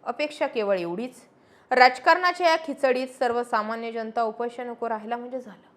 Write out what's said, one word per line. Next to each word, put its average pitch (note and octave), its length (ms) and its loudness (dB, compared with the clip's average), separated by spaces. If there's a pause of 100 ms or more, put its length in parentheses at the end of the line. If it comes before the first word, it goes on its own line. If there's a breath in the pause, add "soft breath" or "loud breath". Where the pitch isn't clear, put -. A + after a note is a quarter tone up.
अपेक्षा D4 440 -4
केवळ G#3 320 0
एवढीच, F3+ 420 -8 (500 soft breath)
राजकारणाच्या E4+ 800 6
या D#4+ 80 4
खिचडीत C4 500 0
सर्वसामान्य A#3 840 -2
जनता A3+ 320 -4
उपाशी A#3 400 -6
नको A#3+ 260 -8
राहिला A3 280 -6
म्हणजे B3 220 -10
झालं. G#3+ 380 -18